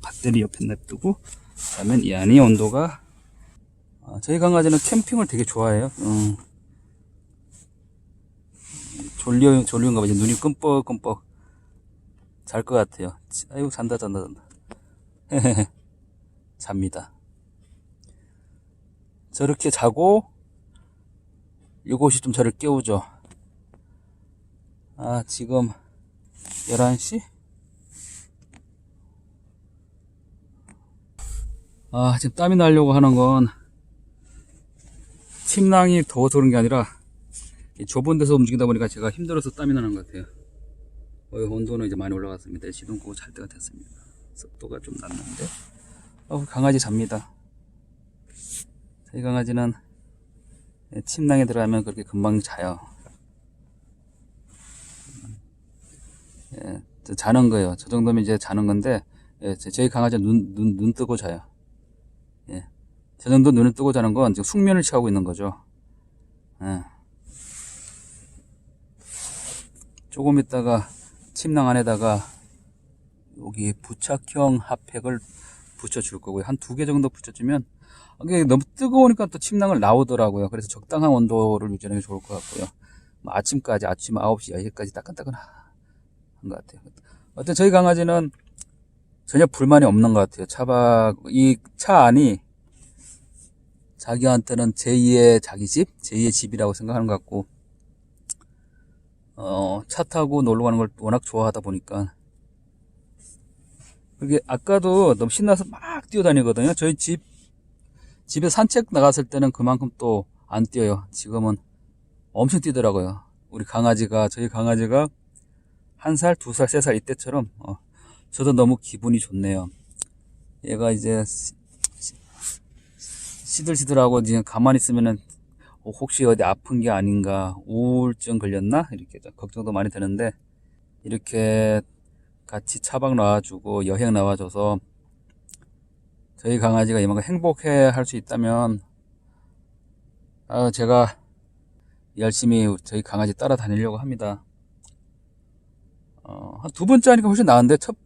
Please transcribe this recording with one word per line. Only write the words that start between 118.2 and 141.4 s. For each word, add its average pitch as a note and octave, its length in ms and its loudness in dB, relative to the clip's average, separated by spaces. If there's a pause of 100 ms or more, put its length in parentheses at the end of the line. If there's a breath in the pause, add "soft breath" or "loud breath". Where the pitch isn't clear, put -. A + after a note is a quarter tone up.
저도 C3+ 220 0
너무 B2 240 4
기분이 A#2 420 -2
좋네요. F#2+ 500 -6 (960)
얘가 A2+ 280 -2
이제 A2 340 -2
시-, - 280 -12 (440)
시-, - 160 -14 (800 loud breath)
시들시들하고 C3+ 1200 -2
이제 A2+ 220 0
가만히 C3 340 2
있으면은, A#2 420 0 (640 soft breath)
어, G#2+ 80 -14
혹시 C3+ 340 -6
어디 A2 200 4
아픈 G2 360 -2
게 A2+ 100 0
아닌가, G2 640 -2 (100)
우울증 A#2+ 720 -2
걸렸나? G#2 540 -2
이렇게 - 280 -16
좀 - 160 -20
걱정도 G#2+ 360 -10
많이 G2+ 180 -2
되는데, G2 400 -4 (720)
이렇게 A2 800 0 (640)
같이 - 320 -10
차박 C3 380 -2
나와주고 G#2 720 0
여행 A2 260 0
나와줘서 G2 640 0 (1600)
저희 A#2 220 -2
강아지가 A2+ 420 2
이만큼 G2+ 240 0
행복해 D#3 640 2
할 B2+ 180 0
수 B2+ 100 -10
있다면, A#2 640 -2 (1700)
아, B2 240 -2
제가 B2 460 2 (1040)